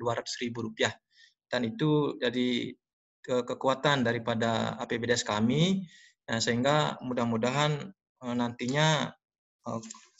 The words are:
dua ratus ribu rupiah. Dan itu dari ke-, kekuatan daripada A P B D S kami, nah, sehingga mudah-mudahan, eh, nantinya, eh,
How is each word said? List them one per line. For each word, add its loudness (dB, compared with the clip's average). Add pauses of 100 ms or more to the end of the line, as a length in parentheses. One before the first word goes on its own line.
dua -2
ratus -8
ribu -6
rupiah. -2 (500)
Dan -2
itu 0
dari -2 (480)
ke-, -2
kekuatan 2
daripada 0
A -8
P -2
B -4
D 4
S 0
kami, 2 (400)
nah, -2
sehingga 2
mudah-mudahan, 0
eh, -10
nantinya, 2 (560)
eh, -6 (380)